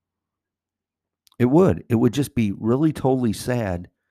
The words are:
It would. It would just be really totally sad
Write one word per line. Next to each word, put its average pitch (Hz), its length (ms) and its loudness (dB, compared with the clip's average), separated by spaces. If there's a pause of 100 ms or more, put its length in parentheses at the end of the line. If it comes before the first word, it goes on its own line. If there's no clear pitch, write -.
(1400)
It 120 80 2
would. 143 420 2
It 113 80 0
would 117 180 2
just 131 200 -4
be 107 180 0
really 131 420 0
totally 127 400 0
sad 98 560 -6 (220)